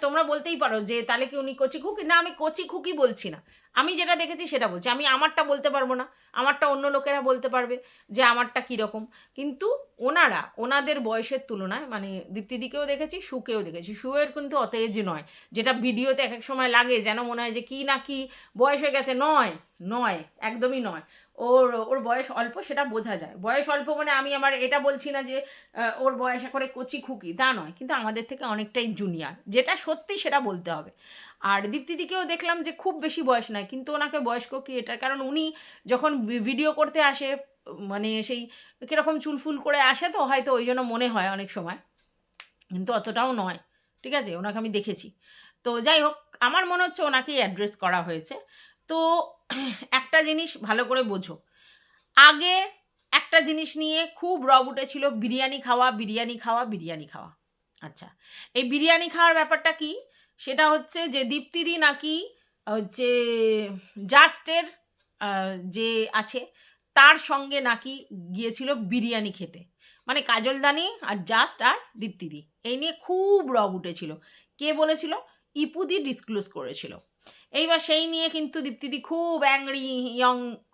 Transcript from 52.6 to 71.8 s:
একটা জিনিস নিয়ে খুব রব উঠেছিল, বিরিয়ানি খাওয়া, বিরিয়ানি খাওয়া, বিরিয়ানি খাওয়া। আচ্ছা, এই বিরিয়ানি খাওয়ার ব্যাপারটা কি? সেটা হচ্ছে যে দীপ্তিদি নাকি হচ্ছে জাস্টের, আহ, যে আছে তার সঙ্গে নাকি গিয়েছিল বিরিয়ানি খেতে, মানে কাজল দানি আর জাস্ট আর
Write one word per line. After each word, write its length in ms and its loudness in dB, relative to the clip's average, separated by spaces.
একটা 300 6
জিনিস 360 -2
নিয়ে 380 -2
খুব 300 -2
রব 220 8
উঠেছিল, 420 -2
বিরিয়ানি 500 -2
খাওয়া, 320 4
বিরিয়ানি 460 -4
খাওয়া, 280 -2
বিরিয়ানি 420 -10
খাওয়া। 240 -18
আচ্ছা, 280 -18
এই 100 0
বিরিয়ানি 460 2
খাওয়ার 240 6
ব্যাপারটা 380 2
কি? 300 -8
সেটা 320 2
হচ্ছে 380 0
যে 160 0
দীপ্তিদি 540 -4
নাকি 520 0
হচ্ছে 380 -2
জাস্টের, 580 6
আহ, 100 -4
যে 480 -2
আছে 320 -4
তার 240 12
সঙ্গে 440 -2
নাকি 440 -2
গিয়েছিল 380 -2
বিরিয়ানি 580 -2
খেতে, 320 -12
মানে 140 0
কাজল 400 0
দানি 400 2
আর 140 -4
জাস্ট 360 2
আর 160 4